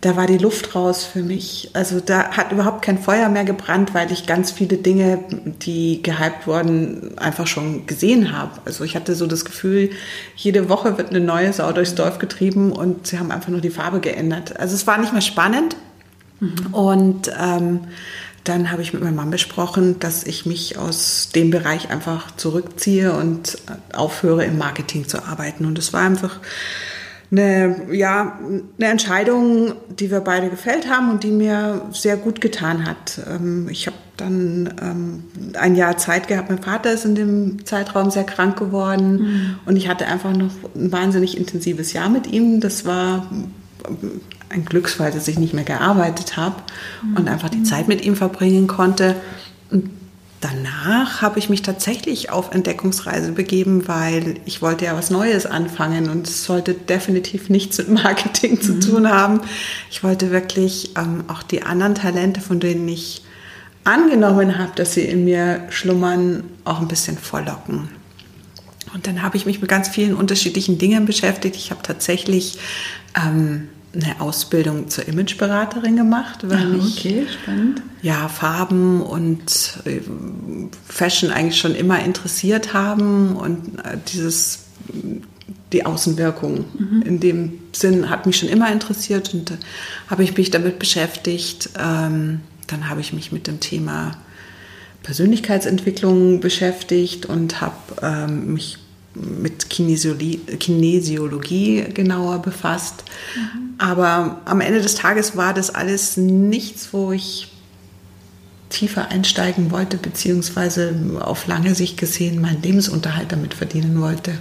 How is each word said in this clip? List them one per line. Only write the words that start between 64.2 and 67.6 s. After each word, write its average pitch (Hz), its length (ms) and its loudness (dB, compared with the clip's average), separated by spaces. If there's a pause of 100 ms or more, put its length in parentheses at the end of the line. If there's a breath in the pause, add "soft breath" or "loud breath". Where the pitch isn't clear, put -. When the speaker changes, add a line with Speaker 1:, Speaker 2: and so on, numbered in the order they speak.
Speaker 1:
habe, 180 160 -2
dass - 200 -2
sie 175 80 2
in 180 220 2
mir 175 460 2
schlummern, 180 760 2 (200)
auch 165 160 -4
ein 165 80 -2
bisschen 160 300 -2
vorlocken. - 720 -6 (1040)